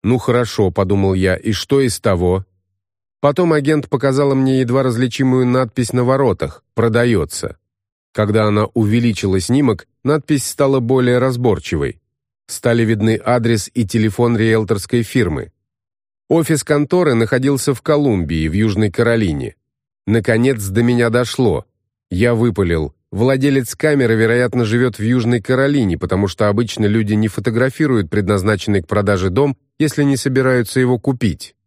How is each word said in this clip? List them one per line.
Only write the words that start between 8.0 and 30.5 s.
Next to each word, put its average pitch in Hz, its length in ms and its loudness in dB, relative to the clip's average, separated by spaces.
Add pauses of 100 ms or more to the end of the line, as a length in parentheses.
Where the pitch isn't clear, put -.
Когда 107 320 0
она 104 280 0
увеличила 107 680 0
снимок, 123 480 0 (160)
надпись 143 420 -2
стала 135 340 0
более 123 380 2
разборчивой. 113 840 -2 (480)
Стали 117 360 0
видны 110 400 0
адрес 117 500 0
и 123 120 -2
телефон 113 520 0
риэлторской 110 680 0
фирмы. 98 480 -2 (760)
Офис 160 340 0
конторы 147 520 0
находился 131 580 0
в 117 80 -6
Колумбии, 92 680 0
в 78 60 -4
Южной 104 380 0
Каролине. 101 640 -2 (520)
Наконец 113 600 0
до 98 160 0
меня 120 260 2
дошло. 117 560 0 (440)
Я 113 240 0
выпалил: 95 640 0 (160)
«Владелец 135 640 0
камеры, 147 400 2
вероятно, 120 500 2
живёт 120 320 0
в 107 60 -6
Южной 120 380 0
Каролине, 131 560 0
потому 92 300 -2
что 104 200 -2
обычно 107 380 -2
люди 107 280 0
не 107 140 2
фотографируют 120 840 -2
предназначенный 101 720 0
к - 60 -16
продаже 98 420 0
дом, 131 280 0 (200)
если 151 260 0
не 139 140 2
собираются 131 600 0